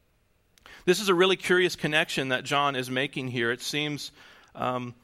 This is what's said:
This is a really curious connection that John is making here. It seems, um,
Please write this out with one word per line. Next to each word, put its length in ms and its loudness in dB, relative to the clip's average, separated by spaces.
This 120 4
is 120 0
a 40 4
really 220 6
curious 400 2
connection 540 -2
that 140 -2
John 300 0
is 160 -6
making 380 -4
here. 240 0
It 80 -6
seems, 520 -6
um, 500 -4